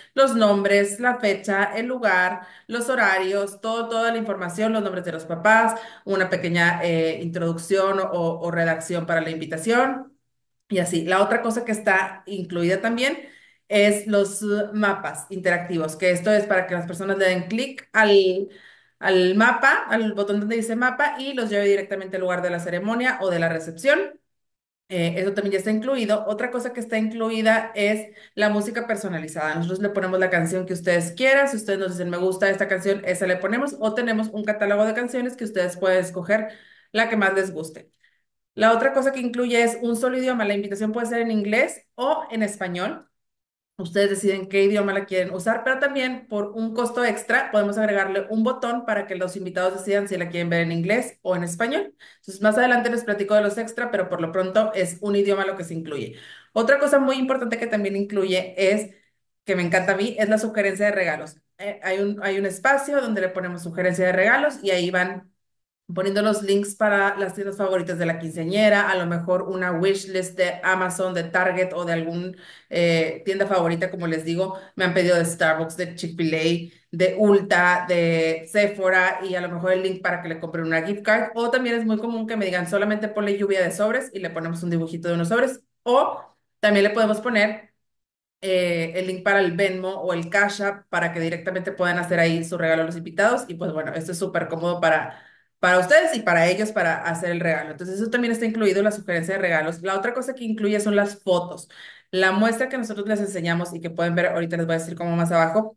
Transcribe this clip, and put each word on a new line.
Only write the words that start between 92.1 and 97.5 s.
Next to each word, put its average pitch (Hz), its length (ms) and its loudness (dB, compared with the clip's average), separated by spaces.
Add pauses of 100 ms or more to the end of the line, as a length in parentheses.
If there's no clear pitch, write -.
ahí 165 240 2
su 175 140 -6
regalo 160 240 2
a 165 60 -2
los 170 100 -8
invitados. 196 500 0
Y 180 60 -10
pues 170 180 -6
bueno, 156 220 -6
esto 170 200 -6
es 170 40 -6
súper 170 300 -2
cómodo 175 340 -4
para, 156 400 0 (380)
para 180 200 4
ustedes 311 360 4
y 226 40 -2
para 170 280 4
ellos 214 240 0
para 170 340 0
hacer 170 260 -2
el 170 80 -2
regalo. 156 320 -2